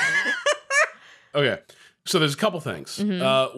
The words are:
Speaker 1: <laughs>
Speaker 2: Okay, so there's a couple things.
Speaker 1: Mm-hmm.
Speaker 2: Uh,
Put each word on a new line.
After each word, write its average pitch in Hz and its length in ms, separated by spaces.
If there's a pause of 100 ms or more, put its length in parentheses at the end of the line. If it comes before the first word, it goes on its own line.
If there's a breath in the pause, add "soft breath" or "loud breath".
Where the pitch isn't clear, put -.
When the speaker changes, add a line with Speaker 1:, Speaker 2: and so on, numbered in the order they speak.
Speaker 1:
<laughs> - 40 (1300 loud breath)
Speaker 2:
Okay, 135 240 (480 loud breath)
so 185 120
there's 151 140
a 143 60
couple 190 220
things. 92 380
Speaker 1:
Mm-hmm. 196 220
Speaker 2:
Uh, 131 380